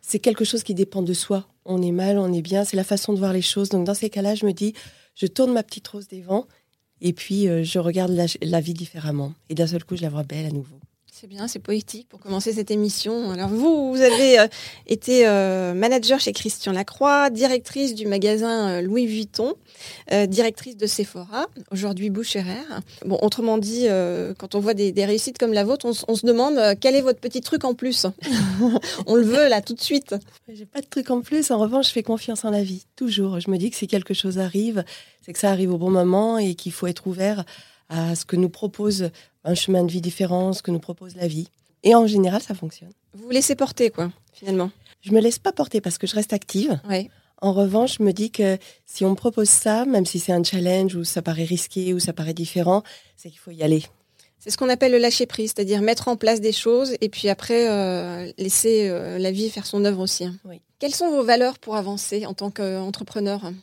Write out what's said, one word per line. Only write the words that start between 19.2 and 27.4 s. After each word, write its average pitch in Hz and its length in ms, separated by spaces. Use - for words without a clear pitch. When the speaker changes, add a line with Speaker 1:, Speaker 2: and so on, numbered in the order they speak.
Speaker 2:
euh, 202 140
directrice 226 500
de 208 100
Sephora, 208 600
aujourd'hui 196 380
Bucherer. 196 460
Bon, 190 160
autrement 220 360
dit, 220 320
euh, 180 480
quand 196 180
on 202 60
voit 208 120
des, 202 200
des 196 100
réussites 208 340
comme 226 140
la 208 140
vôtre, 262 220
on 240 40
s-, 220 160
on 226 80
se 214 100
demande, 247 320
euh, 214 220
quel 262 160
est 277 60
votre 254 180
petit 247 220